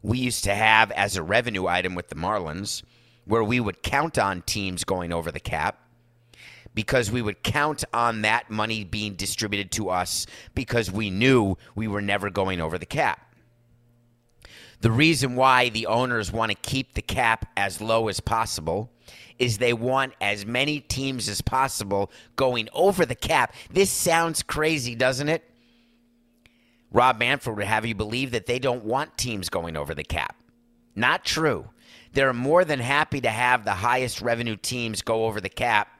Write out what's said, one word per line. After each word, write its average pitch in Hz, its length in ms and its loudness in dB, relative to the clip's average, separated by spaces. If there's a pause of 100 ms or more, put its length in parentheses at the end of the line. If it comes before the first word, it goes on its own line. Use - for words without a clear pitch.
We 107 180 0
used 123 260 -2
to 101 100 2
have 110 380 6
as 98 240 0
a 87 60 -2
revenue 101 440 0
item 90 300 0
with 87 120 -8
the 78 60 -12
Marlins 90 720 -4 (400)
where 113 180 2
we 113 160 0
would 104 240 -4
count 147 340 0
on 98 260 0
teams 95 420 -4
going 87 280 -2
over 82 200 -4
the - 80 -8
cap - 420 -4 (920)
because 113 380 0
we 123 100 0
would 104 220 -4
count 147 400 0 (100)
on 113 300 2
that 113 260 2
money 110 360 -4
being 104 300 -6
distributed 101 580 -4
to 101 180 -4
us 90 340 -2 (300)
because 117 360 -2
we 104 200 -4
knew 107 460 4 (180)
we 110 140 -4
were 101 120 -2
never 101 300 -2
going 92 300 -2
over 82 180 -4
the 78 80 -8
cap. - 480 -4 (1500)
The 113 120 4
reason 135 420 4
why 127 340 6
the 113 180 -4
owners 113 460 0
want 110 200 0
to - 40 -2
keep - 380 -6
the 104 80 -4
cap 113 540 0
as 98 240 -2
low 113 260 2
as 101 140 -4
possible 101 720 -4 (440)
is 117 220 0
they 120 140 4
want 127 480 0
as 101 260 -2
many 135 320 0
teams 131 500 -4
as 101 120 -4
possible 101 720 -2 (240)
going 123 360 -2
over 180 320 2
the 120 120 -6
cap. 139 360 0 (160)
This 190 220 2
sounds 165 540 0
crazy, 151 500 -2
doesn't 127 340 0
it? 165 160 -2 (1500)
Rob 120 280 4
Manfred 120 380 -2
would 101 100 -4
have 110 180 2
you 117 100 -2
believe 113 360 -4
that 117 160 -4
they 123 120 0
don't 123 260 -2
want 131 340 -4
teams 107 300 -4
going 85 280 -6
over 73 180 -6
the 71 100 -8
cap. - 320 -4 (580)
Not 127 300 0
true. 147 440 0 (440)
They're 135 200 4
more 143 320 4
than 147 160 -2
happy 139 400 0
to 120 100 2
have 120 340 2
the 101 100 0
highest 120 460 0
revenue 117 360 -2
teams 117 460 -6
go 113 240 0
over 107 140 -2
the 95 80 -6
cap. 110 400 2 (120)